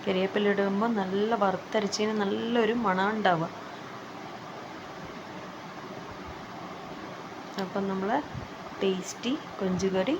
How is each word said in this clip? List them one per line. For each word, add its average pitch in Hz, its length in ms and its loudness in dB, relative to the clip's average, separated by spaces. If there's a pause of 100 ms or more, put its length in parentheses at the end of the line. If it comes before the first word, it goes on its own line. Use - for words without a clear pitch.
കരിവേപ്പില 196 480 4
ഇടുമ്പോൾ 196 360 4 (100)
നല്ല 196 340 4 (100)
വറുത്തരച്ചതിന് 214 760 2
നല്ലൊരു 226 520 4 (120)
മണം 190 280 4
ഉണ്ടാവുക. 180 340 4 (4000)
അപ്പം 196 280 0
നമ്മളെ 196 280 2 (640)
ടേസ്റ്റി 190 520 0 (280)
കൊഞ്ചുകറി 190 580 4